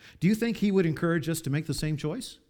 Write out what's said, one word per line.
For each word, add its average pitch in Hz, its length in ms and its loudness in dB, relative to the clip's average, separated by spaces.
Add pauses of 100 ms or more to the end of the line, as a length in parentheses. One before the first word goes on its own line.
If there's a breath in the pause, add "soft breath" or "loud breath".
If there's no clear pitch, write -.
(200 loud breath)
Do 165 80 4
you 220 80 4
think 233 220 0
he 208 140 2
would 190 140 4
encourage 165 440 0
us 160 120 -2
to - 80 -4
make 151 180 -2
the 143 60 0
same 156 220 -2
choice 156 440 -6 (100)